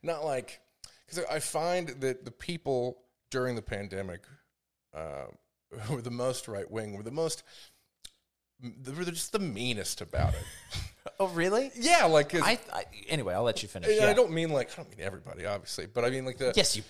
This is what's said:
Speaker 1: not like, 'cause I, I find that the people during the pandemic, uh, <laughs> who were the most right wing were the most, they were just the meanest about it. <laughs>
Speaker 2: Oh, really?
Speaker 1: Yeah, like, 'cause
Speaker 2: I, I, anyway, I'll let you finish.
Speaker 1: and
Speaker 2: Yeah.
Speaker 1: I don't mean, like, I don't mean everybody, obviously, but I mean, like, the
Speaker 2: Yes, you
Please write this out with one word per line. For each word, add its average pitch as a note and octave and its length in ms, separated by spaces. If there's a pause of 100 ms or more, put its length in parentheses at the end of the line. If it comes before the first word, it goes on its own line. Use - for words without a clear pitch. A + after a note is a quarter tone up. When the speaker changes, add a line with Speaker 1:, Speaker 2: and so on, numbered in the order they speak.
Speaker 1:
not D#3 220
like, C3 360 (480)
'cause E3+ 220
I, C#3+ 60
I D#3 40
find E3+ 480 (120)
that C3 240
the B2 60
people B2+ 720 (280)
during B2+ 260
the A2 60
pandemic, F#2+ 600 (720)
uh, D2 320 (440)
<laughs> B2 120
who B2+ 140
were A#2+ 60
the A#2 80
most B2 380
right G2+ 220
wing G#2+ 260
were G2+ 60
the A2+ 80
most, D#3 320 (1160)
they B2+ 320
were E3+ 120
just E3+ 280
the A3 60
meanest A#2 640
about - 340
it. - 140
<laughs> - 60 (640)
Speaker 2:
Oh, G3 100
really? F#3+ 460
Speaker 1:
Yeah, C#4+ 300
like, D#3 240
'cause E3+ 160
Speaker 2:
I, A#3 160 (120)
I, - 120 (240)
anyway, A#2 260
I'll G2+ 80
let A#2 200
you G#2 60
finish. F#2 220
Speaker 1:
and G#3+ 120
Speaker 2:
Yeah. G#3 60
Speaker 1:
I - 40
don't G3+ 180
mean, E3 200
like, C3+ 220
I - 40
don't - 140
mean - 140
everybody, F2+ 420
obviously, G2 400
but A#2 180
I B2 60
mean, C3 140
like, B2+ 140
the B2+ 160
Speaker 2:
Yes, - 220
you G#2 140